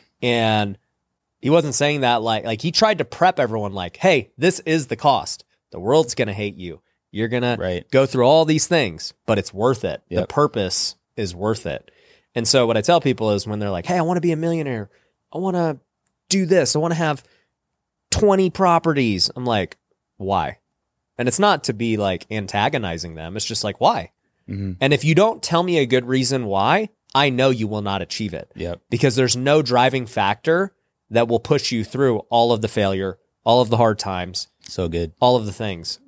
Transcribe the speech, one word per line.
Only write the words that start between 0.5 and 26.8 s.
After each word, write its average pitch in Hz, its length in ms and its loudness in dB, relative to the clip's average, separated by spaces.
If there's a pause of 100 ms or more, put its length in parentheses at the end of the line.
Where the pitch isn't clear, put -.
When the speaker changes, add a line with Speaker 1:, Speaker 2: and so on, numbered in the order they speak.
Speaker 1:
he 131 100 -2
wasn't 151 260 2
saying 147 240 0
that 120 220 2
like, 110 220 -2
like, 110 180 -4
he 165 100 -4
tried 214 260 2
to 147 60 -2
prep - 340 0
everyone 107 360 -2
like, 92 240 -8
"Hey, 170 380 2
this 165 240 0
is 156 280 -2
the 113 80 -6
cost. 120 480 0 (260)
The - 80 -14
world's 135 380 2
gonna 107 160 -2
hate 104 240 -6
you. 87 240 -14 (320)
You're 110 160 -2
gonna 123 320 -2
Speaker 2:
Right. 90 320 -4
Speaker 1:
go 135 140 6
through 123 200 2
all 156 180 6
these 156 220 2
things, 120 480 -2 (120)
but 117 120 2
it's - 160 -6
worth 117 300 0
it. 82 240 -6
The 87 80 -6
Speaker 2:
Yep. - 120 -2
Speaker 1:
purpose - 680 -2 (200)
is 98 180 -6
worth 107 320 -4
it." - 240 -10 (440)
And 117 140 -2
so 127 180 4
what 113 100 2
I 107 60 2
tell 170 180 4
people 117 320 0
is 101 140 -2
when 107 140 -6
they're 101 100 -4
like, 90 160 -6
"Hey, 180 120 -2
I 165 40 0
wanna 175 180 0
be 170 120 0
a 156 40 -2
millionaire. 151 540 -4 (420)
I 156 60 -8
wanna 175 400 -2 (500)
do 190 160 2
this. 165 300 2
I 156 60 0
wanna 165 160 -2
have 156 260 -2 (880)
twenty 190 400 4
properties." 147 840 2
I'm 127 100 -6
like, 107 300 0 (400)
"Why?" 95 420 -2 (600)
And 123 100 0
it's 120 100 0
not 190 260 2
to 131 80 -2
be, 110 240 -2
like, 98 340 -2
antagonizing 101 840 -4
them. 80 220 -12
It's 107 100 -6
just 110 180 -6
like, 101 160 -6
"Why?" 131 300 0 (380)
Speaker 2:
Mm-hmm. 95 320 -8
Speaker 1:
And 139 120 2
if 143 120 0
you 156 100 4
don't 208 280 4
tell 170 200 0
me 175 160 0
a 135 80 2
good 123 200 0
reason 131 400 -2
why, 123 440 0 (240)